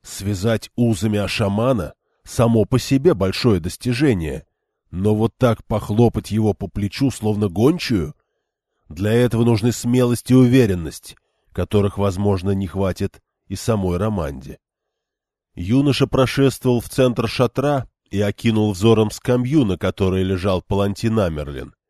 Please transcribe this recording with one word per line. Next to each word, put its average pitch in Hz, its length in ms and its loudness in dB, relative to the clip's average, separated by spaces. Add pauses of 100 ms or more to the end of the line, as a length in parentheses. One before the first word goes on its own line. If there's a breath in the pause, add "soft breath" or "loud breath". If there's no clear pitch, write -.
Связать 101 720 -4
узами 110 440 0
Ашамана 101 720 -2 (300)
само 113 420 2
по 127 140 0
себе 135 340 2
большое 95 460 2
достижение, 92 840 -2 (460)
но 101 240 0
вот 110 220 -2
так 117 280 0
похлопать 110 680 0
его 107 220 0
по 95 140 -8
плечу, 104 440 -2
словно 104 380 -2
гончую — 104 640 0 (720)
для 98 260 -4
этого 117 300 2
нужны 117 280 2
смелость 123 600 0
и 127 40 6
уверенность, 120 800 4 (380)
которых, 98 440 0
возможно, 98 540 0
не 98 160 -2
хватит 95 540 -4 (260)
и 98 80 -8
самой 95 420 -2
Романде. 82 640 -6 (1000)
Юноша 131 460 2
прошествовал 127 720 0
в - 100 -10
центр 123 380 0
шатра 131 640 -2 (200)
и 98 120 -4
окинул 107 500 0
взором 107 400 2
скамью, 123 540 0
на 92 120 -2
которой 95 460 -2
лежал 92 380 -2
палантин 101 580 -2
Амерлин. 71 560 -6 (140)